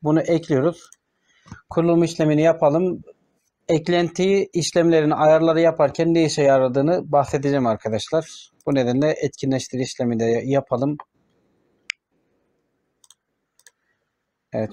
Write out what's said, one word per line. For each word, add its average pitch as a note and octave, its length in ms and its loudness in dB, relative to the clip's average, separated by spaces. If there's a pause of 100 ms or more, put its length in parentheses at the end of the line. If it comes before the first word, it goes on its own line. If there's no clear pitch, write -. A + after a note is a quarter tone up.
bunu D#3 180 0
ekliyoruz. D#3+ 680 -2 (800)
Kurulum E3+ 320 2
işlemini D#3 400 0
yapalım. E3 600 0 (680)
Eklenti F3 840 0
işlemlerini, D#3+ 640 2
ayarları D#3+ 460 4
yaparken E3 540 2
ne E3 100 4
işe D3+ 180 -2
yaradığını C#3 720 2
bahsedeceğim C#3 540 0
arkadaşlar. A2+ 840 -4 (160)
Bu C#3+ 80 0
nedenle C3 360 0
etkinleştir C3+ 680 -4
işlemi A#2+ 420 -4
de A#2 40 -2
yapalım. C3 720 -2 (3500)
Evet, A2 200 -6